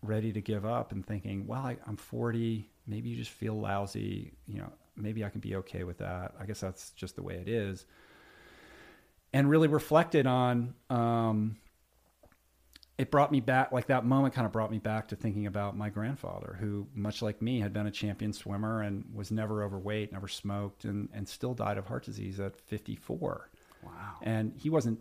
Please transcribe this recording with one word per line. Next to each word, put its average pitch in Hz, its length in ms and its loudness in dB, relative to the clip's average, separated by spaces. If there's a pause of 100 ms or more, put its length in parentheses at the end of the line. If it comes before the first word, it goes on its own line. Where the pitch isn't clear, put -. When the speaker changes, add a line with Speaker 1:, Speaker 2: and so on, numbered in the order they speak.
Speaker 1:
ready 110 300 0
to 104 100 -2
give 104 240 -2
up 117 260 -2
and 98 140 -6
thinking, 98 400 -4
"Well, 117 180 -4
I, 123 220 -4
I'm 107 100 -6
forty. 117 720 -2 (180)
Maybe 113 240 -4
you 117 60 -4
just 120 140 -6
feel 110 280 -4
lousy. 101 760 -4 (140)
You 98 120 -8
know, 95 140 -10 (240)
maybe 107 280 -4
I 101 60 -6
can 107 100 -6
be 101 160 -4
okay 92 280 -6
with 87 140 -8
that. 92 400 -6
I 95 80 -10
guess 101 140 -6
that's - 300 -6
just - 260 -10
the 90 60 -8
way 90 140 -6
it 90 120 -8
is." 101 380 -2 (1500)
And 139 180 6
really 160 160 8
reflected 151 600 6
on, 123 460 4 (160)
um, 113 680 2 (1400)
it 131 140 -2
brought 143 220 8
me 139 80 6
back, 127 320 4
like, 127 160 0
that 127 160 4
moment 135 300 6
kinda 117 140 2
brought 110 220 0
me 110 80 -2
back 107 300 -2
to 104 80 -6
thinking 104 300 -2
about 101 300 -2
my 104 120 -4
grandfather, 107 720 -6
who, 101 340 -2
much 104 280 -2
like 107 200 -2
me, 123 160 2
had 101 140 0
been 104 160 0
a - 20 -2
champion 104 420 -2
swimmer 107 500 -2
and 101 300 -2
was 104 200 -6
never 107 320 0
overweight, 101 480 -2
never 98 160 -8
smoked, 101 560 -4
and, 101 280 -2
and 104 160 -6
still 123 260 -4
died 104 220 0
of 98 100 -6
heart 120 180 -6
disease 101 340 -6
at 98 180 -4
fifty-four. - 960 -6 (320)
Speaker 2:
Wow. - 400 -14
Speaker 1:
And 110 340 0
he - 140 -2
wasn't 120 300 2